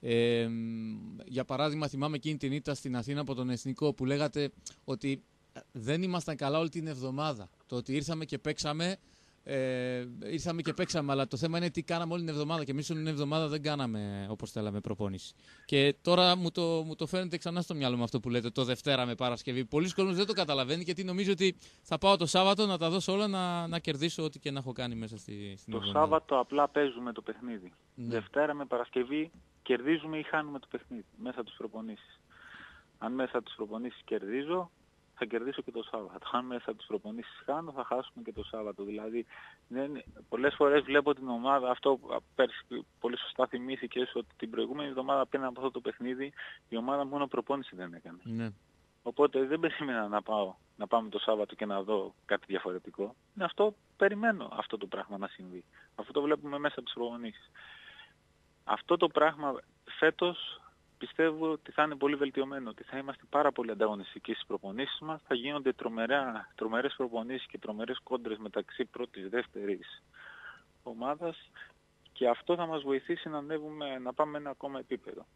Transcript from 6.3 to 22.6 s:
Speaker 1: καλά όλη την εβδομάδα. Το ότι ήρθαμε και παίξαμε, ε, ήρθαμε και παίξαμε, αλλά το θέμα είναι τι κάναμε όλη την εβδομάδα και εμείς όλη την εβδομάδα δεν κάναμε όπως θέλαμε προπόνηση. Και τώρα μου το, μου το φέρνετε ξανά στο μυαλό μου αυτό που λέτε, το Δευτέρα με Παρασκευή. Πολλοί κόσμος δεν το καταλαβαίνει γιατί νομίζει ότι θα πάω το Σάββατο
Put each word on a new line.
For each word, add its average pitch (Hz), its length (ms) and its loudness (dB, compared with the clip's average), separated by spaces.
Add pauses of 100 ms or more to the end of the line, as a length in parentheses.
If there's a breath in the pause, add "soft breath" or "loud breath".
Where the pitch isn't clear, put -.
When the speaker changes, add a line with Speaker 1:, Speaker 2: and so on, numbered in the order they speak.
Speaker 1:
καλά 143 220 2
όλη 165 100 2
την 160 180 -4
εβδομάδα. 131 640 -4 (180)
Το 127 100 -4
ότι 123 180 -2
ήρθαμε 156 300 -2
και 147 140 -6
παίξαμε, 151 580 -2 (480 soft breath)
ε, 127 600 0 (200)
ήρθαμε 165 380 -2
και 156 100 -2
παίξαμε, 160 400 0
αλλά 135 160 4
το - 80 -4
θέμα 160 220 0
είναι 175 120 2
τι 170 120 -2
κάναμε 165 300 0
όλη 175 100 -2
την 160 100 -2
εβδομάδα 151 320 0
και 139 60 -6
εμείς 143 200 -2
όλη 165 80 0
την 156 100 0
εβδομάδα 151 400 2
δεν 147 140 -2
κάναμε 107 680 -2
όπως 107 200 -6
θέλαμε 104 300 -2
προπόνηση. 98 540 -4 (300 loud breath)
Και 139 380 6
τώρα 180 340 8
μου 170 140 2
το, 175 120 0 (240)
μου 156 80 -6
το 156 120 -2
φέρνετε 180 300 -2
ξανά 170 240 -2
στο 175 140 -2
μυαλό 131 220 2
μου 120 60 2
αυτό 117 180 2
που 123 100 -2
λέτε, 120 200 2
το 131 140 2
Δευτέρα 127 420 2
με 120 80 -2
Παρασκευή. 123 500 0
Πολλοί 160 280 2
κόσμος 190 240 4
δεν 196 100 2
το 214 60 -2
καταλαβαίνει 147 500 2
γιατί 175 220 -2
νομίζει 185 260 0
ότι 185 260 4 (260 loud breath)
θα 160 160 -2
πάω 196 180 8
το 170 100 2
Σάββατο 196 400 6